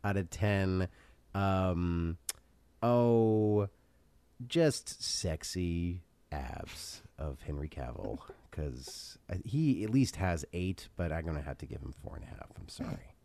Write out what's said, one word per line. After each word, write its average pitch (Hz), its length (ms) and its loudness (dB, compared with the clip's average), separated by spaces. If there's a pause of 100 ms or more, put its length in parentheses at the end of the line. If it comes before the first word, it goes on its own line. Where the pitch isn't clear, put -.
out 101 140 2
of 92 120 0
ten. 95 580 4 (460)
Um, 87 840 2 (680)
oh, 110 840 4 (760)
just - 560 2
sexy 87 960 -2 (300)
abs - 720 -10 (160)
of 73 240 -6
Henry 73 280 -4
Cavill, 60 500 -6 (320)
'cause, - 680 -8 (120)
uh, 95 140 -4
he 127 400 2
at 107 60 -2
least 123 280 4
has 87 360 0
eight, 90 420 -2
but 87 160 0
I'm 80 140 -2
gonna 78 160 -2
have 69 180 -6
to - 60 -8
give 69 160 -10
him - 120 -8 (100)
four - 120 -12
and - 80 -10
a - 40 -14
half. - 200 -14 (120)
I'm - 100 -14
sorry. - 560 -10